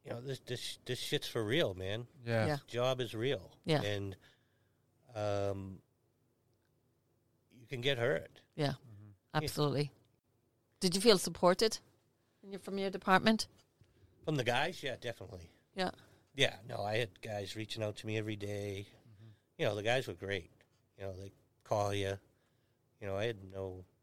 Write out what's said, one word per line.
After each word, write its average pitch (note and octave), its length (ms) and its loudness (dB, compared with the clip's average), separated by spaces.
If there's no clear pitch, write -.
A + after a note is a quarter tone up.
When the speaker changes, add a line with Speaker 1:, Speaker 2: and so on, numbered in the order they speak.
Speaker 1:
you - 60 -12
know, A#2 100 -6
this, C3 200 -6
this, - 440 -6
this B2 140 -2
shit's - 300 -2
for A#2+ 140 -2
real, A#2+ 300 2
man. G2 340 -6
Speaker 2:
Yeah. A2+ 200 4
Speaker 3:
Yeah. D3+ 100 2
Speaker 1:
This - 100 -8
job B2 340 0
is A#2 140 -4
real. B2 360 -2
Speaker 3:
Yeah. D#3 180 4
Speaker 1:
And, G2+ 340 -2
um, G2+ 640 -2
you A#2+ 80 -20
can B2 140 -6
get C3+ 160 2
hurt. A#2 440 0
Speaker 3:
Yeah. C#3 160 2
Speaker 2:
Mm-hmm. G#2+ 380 -14
Speaker 3:
Absolutely. D3 480 2
Did F3+ 140 2
you F#3+ 60 2
feel G#3 160 10
supported F#3 600 4
in G3 100 -18
your, G3 80 -10
from G3 160 -8
your G3 140 -2
department? G#3 560 4
Speaker 1:
From D#3 100 2
the B2+ 80 2
guys? C3+ 380 2
Yeah, B2+ 180 -4
definitely. F#2 500 -10
Speaker 3:
Yeah. F#3 160 0
Speaker 1:
Yeah, C3 220 4
no, A2 140 -4
I G#2+ 160 0
had A#2 240 -4
guys G#2 340 -6
reaching A2 260 -6
out G#2+ 140 -4
to - 100 -10
me A2 120 -2
every G#2+ 180 -4
day. G2+ 540 -6
Speaker 2:
Mm-hmm. - 400 -20
Speaker 1:
You D#3 80 0
know, G#2 80 2
the G#2 80 -2
guys A#2+ 240 2
were G2 80 -6
great. F#2+ 360 -4
You G2 60 -10
know, F#2+ 120 -8
they F#2+ 160 -12
call G2+ 300 2
you. G2 240 0
You G#2+ 60 -10
know, G2 100 -4
I G#2 80 -2
had A2 260 -4
no F#2 340 -8